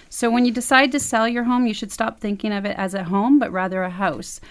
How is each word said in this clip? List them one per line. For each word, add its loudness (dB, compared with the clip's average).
So -2
when 4
you 2
decide 2
to 0
sell 0
your -2
home, 2
you 0
should -10
stop -4
thinking -4
of -2
it -4
as -4
a -6
home, 4
but 0
rather -2
a -4
house. -4